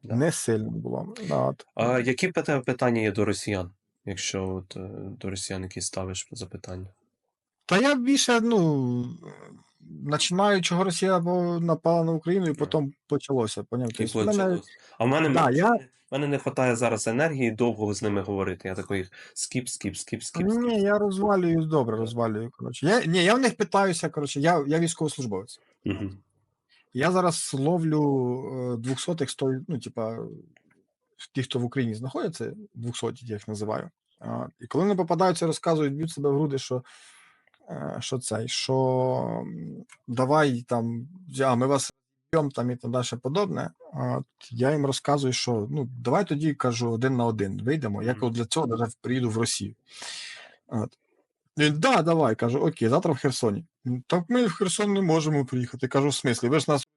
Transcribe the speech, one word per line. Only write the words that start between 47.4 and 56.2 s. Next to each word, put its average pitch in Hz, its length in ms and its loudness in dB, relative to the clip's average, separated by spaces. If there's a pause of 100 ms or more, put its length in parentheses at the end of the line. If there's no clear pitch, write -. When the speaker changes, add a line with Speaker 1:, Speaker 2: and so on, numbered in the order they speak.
Speaker 2:
вийдемо, 113 400 -2
я, 120 80 0
Speaker 1:
Мгм. 123 100 -2
Speaker 2:
кажу, 120 120 0
для 117 120 -2
цього 156 220 0
даже 117 240 -2 (100)
приїду 123 280 -2
в 110 80 -2
Росію. 110 380 -2 (920)
От. - 300 -4 (600)
Він: 151 220 4
«Да, 226 220 6
давай», 156 340 4
кажу, 120 240 0
«окей, 135 300 2
завтра 160 240 4
в 127 40 0
Херсоні». 127 480 0 (220)
«М, 123 200 -2
так 175 220 0
ми 247 160 4
в 185 80 0
Херсон 202 400 0
не 196 80 2
можемо 156 440 2
приїхати». 127 420 -4
Кажу: 139 200 2
«В 139 60 2
смислі? 120 360 0